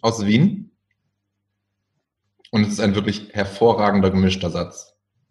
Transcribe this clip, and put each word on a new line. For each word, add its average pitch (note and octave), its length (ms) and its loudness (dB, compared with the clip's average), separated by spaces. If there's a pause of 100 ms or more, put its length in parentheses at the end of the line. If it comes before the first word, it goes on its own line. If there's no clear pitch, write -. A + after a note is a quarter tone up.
aus A2+ 240 -2
Wien. B2 460 0 (1800)
Und G#2+ 120 2
es G#2 100 -2
ist G2+ 60 -6
ein G2+ 160 0
wirklich G#2 380 -4
hervorragender G2+ 760 2
gemischter F#2 400 0
Satz. - 460 -10 (360)